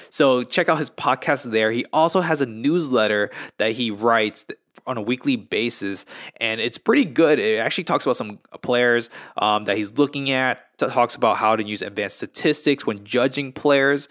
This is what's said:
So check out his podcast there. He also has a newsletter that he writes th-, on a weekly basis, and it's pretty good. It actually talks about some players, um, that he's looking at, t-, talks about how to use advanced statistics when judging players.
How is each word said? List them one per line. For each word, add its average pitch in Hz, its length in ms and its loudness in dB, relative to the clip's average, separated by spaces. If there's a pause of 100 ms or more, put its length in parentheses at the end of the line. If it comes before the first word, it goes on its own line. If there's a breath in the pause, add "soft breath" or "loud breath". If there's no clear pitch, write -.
So 131 340 2
check 175 260 -2
out 160 100 2
his 139 100 -6
podcast 131 640 -2
there. 110 200 2
He 120 200 -2
also 165 300 2
has 160 200 0
a 135 40 0
newsletter 117 840 0 (260 loud breath)
that 110 160 0
he 113 180 -2
writes 110 520 2
th-, - 140 -14 (300)
on 127 100 -4
a 110 40 -6
weekly 127 340 -2
basis, 101 720 -4 (340 loud breath)
and 113 200 -2
it's 117 180 -4
pretty 247 280 2
good. 151 340 4
It 107 200 2
actually 135 240 -2
talks 147 220 -2
about 123 120 2
some 104 220 -8 (240)
players, 120 460 2 (280 loud breath)
um, 107 280 2
that 101 120 0
he's 107 200 -6
looking 139 340 0
at, 131 280 0 (200)
t-, - 80 0
talks 120 280 2
about 110 220 2
how 110 180 2
to 110 80 -2
use 104 200 -6
advanced 101 340 -6
statistics - 680 -2
when 101 180 -4
judging 131 480 -2
players. 139 600 2